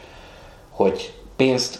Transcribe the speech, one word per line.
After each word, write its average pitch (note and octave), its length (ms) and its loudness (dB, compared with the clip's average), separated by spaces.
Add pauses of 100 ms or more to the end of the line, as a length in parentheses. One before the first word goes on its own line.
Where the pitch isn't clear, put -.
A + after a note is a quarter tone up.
(680)
hogy - 440 -2 (220)
pénzt B2+ 440 0